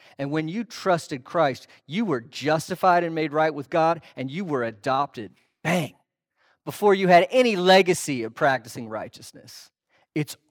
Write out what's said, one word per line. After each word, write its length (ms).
And 120
when 180
you 160
trusted 600
Christ, 420
you 180
were 160
justified 840
and 100
made 180
right 220
with 160
God, 320
and 140
you 140
were 200
adopted. 680
Bang. 320
Before 300
you 140
had 220
any 260
legacy 640
of 120
practicing 540
righteousness. 840
It's 220